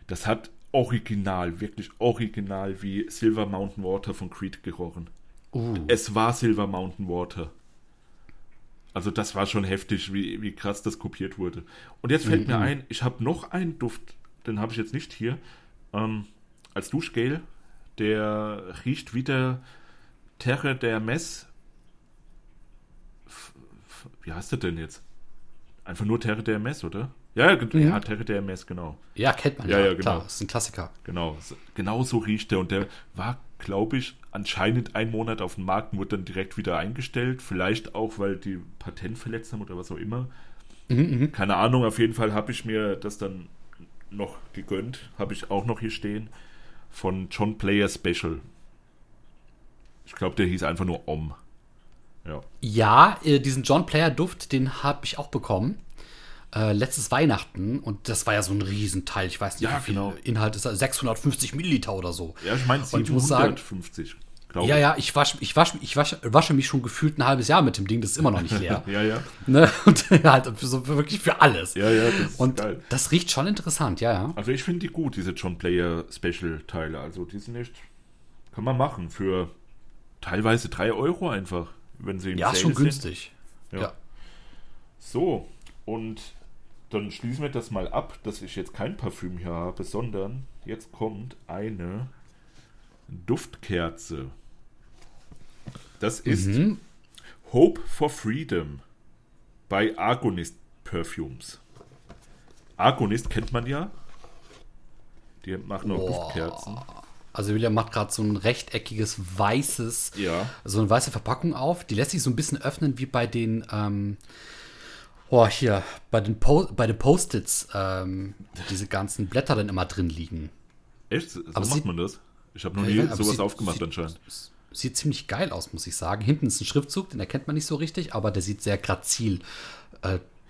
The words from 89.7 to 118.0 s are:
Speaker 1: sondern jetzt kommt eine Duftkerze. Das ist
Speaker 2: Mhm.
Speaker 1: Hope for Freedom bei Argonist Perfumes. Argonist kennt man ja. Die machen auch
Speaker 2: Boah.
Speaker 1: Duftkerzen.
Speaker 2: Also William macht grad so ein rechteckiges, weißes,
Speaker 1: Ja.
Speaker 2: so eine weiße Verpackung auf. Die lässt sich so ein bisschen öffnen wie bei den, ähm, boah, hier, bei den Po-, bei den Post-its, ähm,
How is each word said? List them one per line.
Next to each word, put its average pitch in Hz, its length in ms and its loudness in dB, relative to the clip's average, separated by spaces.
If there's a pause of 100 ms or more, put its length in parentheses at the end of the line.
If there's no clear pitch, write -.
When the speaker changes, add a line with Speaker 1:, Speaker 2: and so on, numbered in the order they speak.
Speaker 1:
sondern 107 600 -6 (200)
jetzt - 260 -12
kommt 110 460 -8 (100)
eine 101 640 -8 (1200)
Duftkerze. 82 1000 -4 (1700)
Das 107 200 0
ist 98 260 2
Speaker 2:
Mhm. 147 320 4 (720)
Speaker 1:
Hope 139 340 8
for - 240 2
Freedom 107 720 -4 (880)
bei 107 300 2
Argonist 92 580 0 (280)
Perfumes. - 760 -6 (1160)
Argonist 110 540 4
kennt - 220 -2
man 120 140 -2
ja. 147 240 -4 (1500)
Die 92 120 -6
machen 101 340 -6
auch 90 80 0
Speaker 2:
Boah. 90 260 -2
Speaker 1:
Duftkerzen. 82 540 -8 (540)
Speaker 2:
Also 104 220 -2
William 110 200 2
macht 110 180 0
grad 104 200 -2
so 113 100 -2
ein 107 140 2
rechteckiges, 104 1000 -2
weißes, 117 800 0
Speaker 1:
Ja. 95 320 0 (160)
Speaker 2:
so 101 160 2
eine 104 100 4
weiße 127 200 4
Verpackung 127 440 -2
auf. 165 300 -2
Die - 100 -4
lässt 113 180 2
sich 160 100 0
so 131 80 2
ein 117 60 2
bisschen - 240 -2
öffnen 135 380 0
wie 131 80 -4
bei 120 200 0
den, 113 440 0
ähm, 104 460 -2 (1120)
boah, 117 180 10
hier, 101 340 2 (280)
bei - 100 4
den 107 200 0
Po-, 160 340 8
bei 117 120 2
den 110 120 2
Post-its, - 760 2
ähm, 95 600 -4 (360)